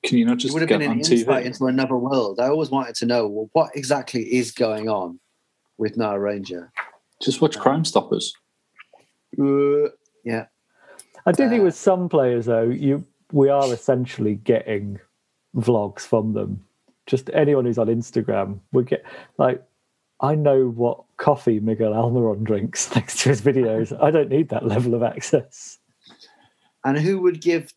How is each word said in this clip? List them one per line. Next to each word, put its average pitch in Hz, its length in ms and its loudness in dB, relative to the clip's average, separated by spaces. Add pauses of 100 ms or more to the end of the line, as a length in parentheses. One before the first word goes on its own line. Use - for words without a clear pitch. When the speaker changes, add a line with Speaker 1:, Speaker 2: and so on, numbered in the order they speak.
Speaker 1:
can 127 140 0
you 117 80 4
not 120 80 2
Speaker 2:
It 120 60 -2
Speaker 1:
just 131 140 -4
Speaker 2:
would 160 100 0
have 160 60 -2
Speaker 1:
get 156 100 4
Speaker 2:
been 143 120 -2
an 113 60 -2
Speaker 1:
on - 60 -2
T 123 120 4
V? 117 60 2
Speaker 2:
insight 127 240 0
into 127 220 -4
another 131 280 0
world. 120 460 -2
I 131 80 2
always 151 200 0
wanted 127 260 -4
to 120 100 -4
know, 117 240 0
well, 107 240 -8
what 160 200 2
exactly 131 500 -4
is 120 280 -2
going 110 380 -2
on 90 280 -4 (600)
with 107 180 -4
Nile 107 220 -2
Ranger? 98 560 -6 (480)
Speaker 1:
Just - 180 -2
watch 156 180 0
Crime 151 280 2
Stoppers. - 480 -2 (1080)
Speaker 2:
Uh, 143 460 2 (380)
yeah. 113 220 -6 (760)
Speaker 3:
I 180 60 4
do 269 160 2
think 226 140 2
Speaker 2:
Uh, 196 40 6
Speaker 3:
with 170 100 2
some 185 340 0
players, 123 380 2
though, 113 220 2
you, 143 360 0 (260)
we 139 180 6
are 139 240 4
essentially 120 640 -2
getting 104 640 -2 (560)
vlogs 107 460 0
from 110 320 0
them. 98 300 -6 (440)
Just - 260 -2
anyone 147 320 4
who's 117 140 0
on 110 80 0
Instagram, 110 720 -2 (120)
we 127 120 2
get, - 200 -4 (360)
like, 127 220 0 (600)
I 147 140 0
know 135 340 4
what 117 340 -2 (140)
coffee 120 420 2
Miguel 110 320 0
Almiron 113 520 0
drinks 110 440 -2
<laughs> - 0 -
thanks - 360 -4
to 123 60 2
his 117 120 0
videos. 113 500 0 (100)
I 151 100 4
don't 156 180 2
need 143 200 2
that - 160 -4
level 117 280 0
of 117 100 0
access. - 760 -4 (1040)
Speaker 2:
And 135 140 2
who 185 220 0
would 175 200 0
give 165 360 0